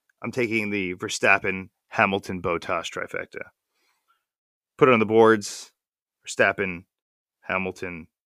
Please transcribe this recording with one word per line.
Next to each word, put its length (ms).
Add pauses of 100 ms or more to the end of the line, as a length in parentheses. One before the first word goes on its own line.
(220)
I'm 120
taking 360
the 260
Verstappen, 720 (180)
Hamilton, 540
Bottas 500
trifecta. 600 (1300)
Put 120
it 40
on 60
the 60
boards. 680 (560)
Verstappen, 560 (560)
Hamilton, 680 (200)